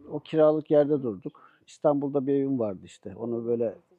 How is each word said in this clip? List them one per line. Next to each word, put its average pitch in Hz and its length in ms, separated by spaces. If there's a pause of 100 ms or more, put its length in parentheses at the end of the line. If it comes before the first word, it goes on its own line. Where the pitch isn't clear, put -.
(100)
o 151 100
kiralık 156 500
yerde 147 320
durduk. 113 480 (160)
İstanbul'da 143 600
bir 139 80
evim 135 240
vardı 104 260
işte. 95 320
Onu 117 300
böyle 117 280 (240)